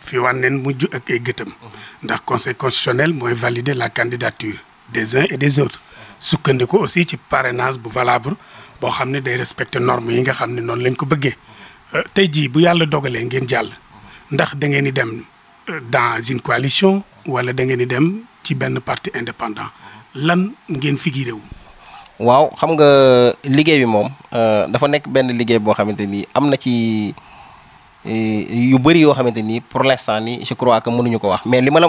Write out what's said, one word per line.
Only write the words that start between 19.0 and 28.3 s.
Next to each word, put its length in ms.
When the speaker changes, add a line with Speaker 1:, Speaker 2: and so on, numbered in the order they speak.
Speaker 1:
indépendant, 540
lan 360
ngeen 280
figuré 340
wu? 100
Speaker 2:
Waaw, 380
xam 180
nga 580
liggéey 360
bi 60
moom, 240
euh, 340
dafa 200
nekk 200
benn 200
liggéey 220
boo 140
xamante 340
ni 260
am 160
na 80
ci, 560
euh, 400